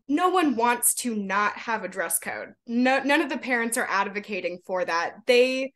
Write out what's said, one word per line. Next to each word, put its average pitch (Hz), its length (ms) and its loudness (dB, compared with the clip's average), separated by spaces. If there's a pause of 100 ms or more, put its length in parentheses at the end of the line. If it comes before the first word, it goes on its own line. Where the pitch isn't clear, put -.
no 339 220 2
one 320 260 2
wants 240 380 2
to 240 200 -4
not 202 380 0
have 220 320 -6
a 180 40 -8
dress 185 300 -4
code. 107 360 -8 (120)
No, 254 380 2
none 285 160 4
of 311 80 -2
the 277 100 -4
parents 233 380 -2
are 240 120 -2
advocating 196 800 -4
for 180 180 -2
that. 170 420 -2
They 262 500 4